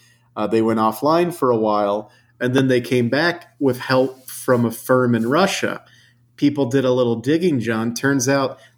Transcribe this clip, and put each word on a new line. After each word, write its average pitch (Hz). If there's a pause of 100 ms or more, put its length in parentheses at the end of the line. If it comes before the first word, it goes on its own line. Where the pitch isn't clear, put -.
(360)
Uh, 107
they 110
went 113
offline 156
for 135
a 120
while, 104 (300)
and 123
then 135
they 127
came 123
back 165
with 127
help 131
from 120
a 117
firm 127
in 113
Russia. 135 (520)
People 143
did 131
a 127
little 120
digging, 147
John. 113
Turns 135
out 135 (200)